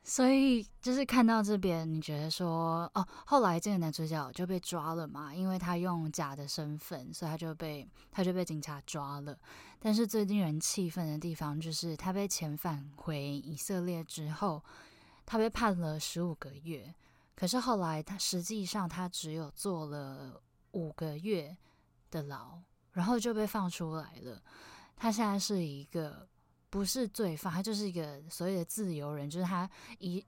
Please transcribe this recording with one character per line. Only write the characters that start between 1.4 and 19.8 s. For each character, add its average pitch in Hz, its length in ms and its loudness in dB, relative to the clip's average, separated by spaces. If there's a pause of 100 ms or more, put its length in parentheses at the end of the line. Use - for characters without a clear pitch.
这 208 120 4
边， 170 320 2
你 160 140 0
觉 151 180 -2
得 156 120 -2
说， 165 640 2
哦， 190 120 0 (200)
后 277 140 8
来 175 180 4
这 208 100 0
个 202 80 4
男 165 140 2
主 160 160 -2
角 151 240 -2
就 180 160 -2
被 185 120 0
抓 165 360 -2
了 160 120 -2
嘛， 143 280 -8
因 185 140 0
为 185 100 0
他 175 180 0
用 170 340 0
假 143 240 -2
的 143 120 -8
身 151 320 -4
份， 160 340 -10
所 165 140 -4
以 - 20 0
他 160 80 -2
就 160 160 -4
被， 156 340 -8 (220)
他 190 140 0
就 180 100 6
被 180 100 2
警 156 160 -2
察 143 280 -8
抓 143 340 -4
了。 147 160 -10 (400)
但 214 160 2
是 220 140 6
最 208 180 2
令 208 140 4
人 160 200 2
气 175 300 0
愤 165 180 -2
的 151 80 -2
地 160 200 -4
方 151 240 -2
就 160 120 -4
是， 160 240 -2
他 190 160 -2
被 202 160 0
遣 156 300 -2
返 143 380 -4
回 151 260 -4
以 143 340 -4
色 185 260 -2
列 175 220 -2
之 156 280 -6
后， 160 320 -2 (640)
他 233 100 0
被 220 100 6
判 214 320 2
了 156 200 -2
十 170 240 -2
五 175 120 0
个 139 200 -12
月。 147 360 -10 (440)
可 185 100 -2
是 233 140 2
后 240 180 2
来 160 240 0
他， 196 160 -8
实 180 240 0
际 202 240 -4
上 180 240 -2
他 180 180 -4
只 160 260 -6
有 160 180 -4
坐 170 340 -2